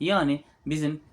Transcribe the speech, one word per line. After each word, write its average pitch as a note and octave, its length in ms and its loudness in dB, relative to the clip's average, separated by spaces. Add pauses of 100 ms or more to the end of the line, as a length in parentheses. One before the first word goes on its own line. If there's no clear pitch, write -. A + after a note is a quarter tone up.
Yani D3+ 440 2 (220)
bizim D3+ 340 -2 (120)